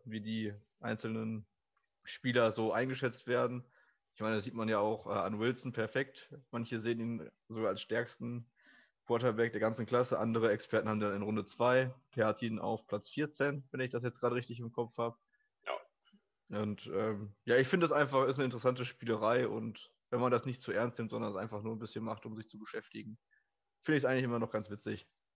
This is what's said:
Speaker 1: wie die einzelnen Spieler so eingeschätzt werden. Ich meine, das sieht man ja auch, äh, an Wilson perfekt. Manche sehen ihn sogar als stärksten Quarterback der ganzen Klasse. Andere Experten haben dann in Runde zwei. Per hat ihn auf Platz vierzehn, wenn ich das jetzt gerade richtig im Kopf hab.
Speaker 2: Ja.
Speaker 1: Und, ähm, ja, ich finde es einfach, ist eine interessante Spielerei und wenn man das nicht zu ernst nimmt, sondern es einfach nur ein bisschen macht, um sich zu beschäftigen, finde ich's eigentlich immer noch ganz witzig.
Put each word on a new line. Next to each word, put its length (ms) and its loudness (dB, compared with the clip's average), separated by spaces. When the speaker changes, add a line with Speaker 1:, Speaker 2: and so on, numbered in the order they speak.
Speaker 1:
wie 160 -6
die 340 -4
einzelnen 680 -4
Spieler 480 2
so 180 0
eingeschätzt 560 -2
werden. 380 0
Ich 80 -14
meine, 140 0
das 100 0
sieht 80 -8
man 160 -2
ja 100 4
auch, 280 2
äh, 120 0
an 220 0
Wilson 320 -2
perfekt. 560 -4
Manche 280 -4
sehen 220 -2
ihn 300 -6
sogar 220 -2
als 100 -2
stärksten 680 -6
Quarterback 460 2
der 80 -4
ganzen 260 0
Klasse. 320 2
Andere 340 4
Experten 380 0
haben 100 0
dann 160 0
in 60 -2
Runde 240 -2
zwei. 480 2
Per 160 2
hat 160 0
ihn 160 -2
auf 280 -4
Platz 220 -4
vierzehn, 640 -2
wenn 100 -4
ich 100 -2
das 120 -2
jetzt 180 -4
gerade 160 2
richtig 240 -4
im 100 -8
Kopf 280 -4
hab. 200 -2
Speaker 2:
Ja. 960 -10
Speaker 1:
Und, 280 -4
ähm, 460 -2
ja, 120 6
ich 120 6
finde 180 4
es 60 2
einfach, 360 4
ist 60 2
eine 100 0
interessante 400 0
Spielerei 640 2
und 420 -6
wenn 100 0
man 100 4
das 140 4
nicht 160 -4
zu 120 -4
ernst 260 0
nimmt, 120 -4
sondern 200 -4
es 80 -4
einfach 240 -6
nur 120 -4
ein 60 -8
bisschen 240 -8
macht, 220 -6
um 100 -10
sich 140 -12
zu 80 -16
beschäftigen, 600 -12
finde 140 2
ich's 80 2
eigentlich 200 2
immer 160 0
noch 100 -2
ganz 180 -2
witzig. 380 -8